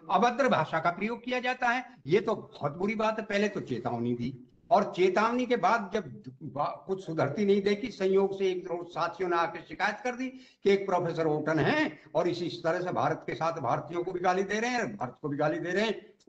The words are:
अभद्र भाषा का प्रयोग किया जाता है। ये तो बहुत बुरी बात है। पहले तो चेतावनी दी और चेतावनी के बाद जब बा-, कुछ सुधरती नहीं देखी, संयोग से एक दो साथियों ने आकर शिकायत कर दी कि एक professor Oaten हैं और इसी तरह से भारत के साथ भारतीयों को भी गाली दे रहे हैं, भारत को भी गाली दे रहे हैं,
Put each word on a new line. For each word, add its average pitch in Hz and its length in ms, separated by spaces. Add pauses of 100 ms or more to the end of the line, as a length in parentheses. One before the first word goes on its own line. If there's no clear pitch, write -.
(120)
अभद्र 240 360
भाषा 160 320
का 170 120
प्रयोग 214 320
किया 247 160
जाता 247 300
है। 254 260 (120)
ये 190 140
तो 214 140
बहुत - 360
बुरी 196 240
बात 220 240
है। 208 60
पहले 202 240
तो 165 120
चेतावनी 120 520
दी 131 340 (240)
और 196 240
चेतावनी 214 500
के 233 100
बाद 202 380
जब 208 300 (200)
बा-, 147 440
कुछ 190 180
सुधरती 160 400
नहीं 196 160
देखी, 208 300
संयोग 196 480
से 190 120
एक 180 120
दो 170 200
साथियों 170 460
ने 170 80
आकर 165 240
शिकायत 185 420
कर 247 120
दी 254 140
कि - 420
एक 196 140
professor 170 420
Oaten 151 320
हैं 247 400 (160)
और 175 120
इसी 170 220
तरह 170 320
से 180 100
भारत 151 360
के 156 80
साथ 156 260
भारतीयों 156 420
को 185 80
भी 180 80
गाली 185 240
दे 202 160
रहे 233 100
हैं, 214 280
भारत 123 240
को 151 80
भी 143 80
गाली 156 220
दे 175 120
रहे 196 140
हैं, - 280 (160)